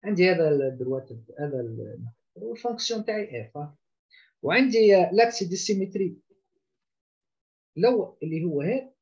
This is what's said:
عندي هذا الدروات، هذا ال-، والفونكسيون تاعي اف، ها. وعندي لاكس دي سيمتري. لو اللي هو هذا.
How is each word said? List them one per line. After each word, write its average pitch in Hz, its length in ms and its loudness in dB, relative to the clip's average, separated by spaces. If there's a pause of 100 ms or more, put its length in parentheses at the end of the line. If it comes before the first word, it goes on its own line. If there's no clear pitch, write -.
عندي 185 260 4
هذا 165 180 2
الدروات، 131 600 -2 (300)
هذا 143 220 -6
ال-، 110 460 -10 (280)
والفونكسيون 226 680 -8
تاعي 208 380 -6
اف، - 140 -16
ها. 147 200 -12 (640)
وعندي 202 720 4
لاكس 233 300 4
دي 180 140 -4
سيمتري. 190 600 -2 (1600)
لو 202 460 0
اللي 160 220 -4
هو 151 160 0
هذا. 254 300 -4 (120)